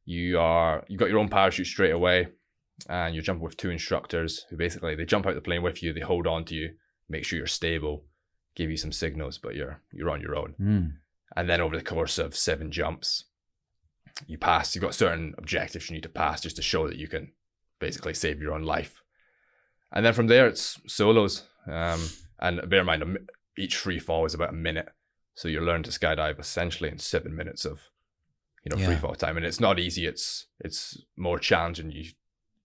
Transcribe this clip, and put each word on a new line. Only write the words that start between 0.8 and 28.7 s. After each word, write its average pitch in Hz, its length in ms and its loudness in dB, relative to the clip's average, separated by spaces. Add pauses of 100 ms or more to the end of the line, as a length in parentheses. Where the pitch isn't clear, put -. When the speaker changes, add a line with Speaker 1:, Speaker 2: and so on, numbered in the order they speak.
Speaker 1:
you 95 100 -6
got 92 100 4
your 107 100 4
own 107 100 4
parachute 95 380 4
straight 92 260 4
away, 90 360 4 (600)
and 85 260 -2
you're 80 80 -4
jumping 82 220 -2
with 80 120 -10
two 95 140 -4
instructors 82 800 -2
who 87 60 -10
basically, 82 380 -2
they 80 100 -4
jump 98 220 2
out 90 80 0
the - 60 -8
plane 87 220 -2
with 87 200 -2
you, 82 100 -2
they 78 80 -8
hold 87 260 0
on 82 200 0
to 82 80 -8
you, 78 200 -6 (340)
make 78 160 -6
sure - 140 -4
you're - 80 -6
stable, 76 580 -2 (500)
give 82 160 -4
you 80 60 -4
some 78 160 -6
signals, 76 460 -4
but 58 160 -10
you're, 71 260 -8 (120)
you're 82 180 -4
on 73 100 -2
your 76 160 -6
own. 76 240 -4
Speaker 2:
Mm. 98 320 4 (440)
Speaker 1:
And 87 120 0
then 85 120 4
over 82 160 0
the 78 80 -4
course 80 340 -2
of 78 160 -2
seven 76 380 -2
jumps, 82 520 -2 (1040)
you 76 120 -10
pass, - 360 2
you've 92 80 -4
got - 120 0
certain 82 440 0
objectives 82 500 -4
you 82 60 -8
need 80 80 -8
to 82 60 -12
pass 78 320 0
just - 160 -8
to 80 60 -10
show 80 260 0
that - 100 -8
you 82 80 -8
can 76 260 -8 (460)
basically 80 360 -6
save 76 280 -2
your 76 100 -4
own 78 100 -4
life. 76 400 -4 (880)
And 104 120 4
then 117 100 8
from 117 120 4
there, 123 220 10
it's - 380 -2
solos. 107 580 6 (220)
Um, 82 420 -2 (320)
and 87 280 -2
bear 95 120 6
in 90 60 4
mind, 80 160 2
a 82 40 -4
mi-, 92 140 -4 (360)
each 92 200 -4
free 87 220 -4
fall 80 280 0
is 76 80 -2
about 80 160 -2
a - 40 -8
minute. 82 340 -4 (460)
So - 140 -8
you 78 120 -2
learn 85 240 2
to - 60 -10
skydive 78 480 0
essentially 85 520 -4
in - 80 -10
seven 82 380 -2
minutes 76 280 -8
of, 71 160 -8 (840)
you - 100 -6